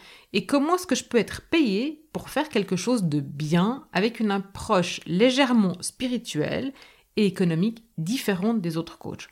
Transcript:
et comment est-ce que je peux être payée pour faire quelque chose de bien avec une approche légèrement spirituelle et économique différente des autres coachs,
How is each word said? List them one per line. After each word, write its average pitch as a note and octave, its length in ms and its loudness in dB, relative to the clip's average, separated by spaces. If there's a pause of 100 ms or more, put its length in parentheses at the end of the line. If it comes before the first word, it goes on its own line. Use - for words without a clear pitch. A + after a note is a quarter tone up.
(320)
et G3+ 140 -2
comment C#4+ 300 2
est-ce F4+ 120 -6
que C4 80 2
je - 80 -4
peux - 140 -2
être F#3+ 320 0
payée C#4 540 2 (100)
pour - 160 -8
faire D4+ 180 -2
quelque F#3+ 300 0
chose A3+ 260 0
de D3 160 0
bien D#3 720 0
avec A3 280 0
une G#3+ 120 0
approche G3 720 -2
légèrement A#3 760 4
spirituelle A#3+ 920 -4 (440)
et G#3+ 80 4
économique F#3+ 580 0 (140)
différente G3+ 640 -2
des E3 160 -4
autres E3 200 -6
coachs, - 340 -14